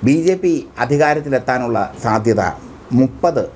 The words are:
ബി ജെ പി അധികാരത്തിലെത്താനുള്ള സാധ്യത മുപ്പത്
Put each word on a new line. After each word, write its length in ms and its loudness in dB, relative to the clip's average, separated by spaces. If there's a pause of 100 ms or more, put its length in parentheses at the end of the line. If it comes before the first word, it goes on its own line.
ബി 220 2
ജെ 80 2
പി 320 -2 (120)
അധികാരത്തിലെത്താനുള്ള 1000 0 (240)
സാധ്യത 400 2 (500)
മുപ്പത് 640 0